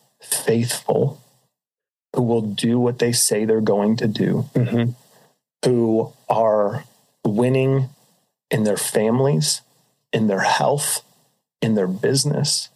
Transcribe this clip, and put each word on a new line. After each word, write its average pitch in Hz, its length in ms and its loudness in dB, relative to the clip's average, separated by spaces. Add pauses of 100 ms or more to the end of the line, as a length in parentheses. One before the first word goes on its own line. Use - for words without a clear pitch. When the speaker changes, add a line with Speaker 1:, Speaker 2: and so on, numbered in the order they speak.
(220)
Speaker 1:
faithful, - 1000 -2 (920)
who 127 60 0
will 117 200 0
do 113 380 -2
what 123 200 0
they 120 120 2
say 110 320 0
they're 110 160 2
going 107 380 2
to 117 100 -2
do, - 460 -2
Speaker 2:
Mm-hmm. 120 380 0 (760)
Speaker 1:
who 117 480 2 (160)
are 107 560 2 (400)
winning 131 640 0 (600)
in 110 140 0
their 104 140 0
families, 131 840 0 (520)
in 110 140 2
their 95 140 0
health, - 600 -2 (600)
in 110 140 0
their 95 120 0
business 139 880 -2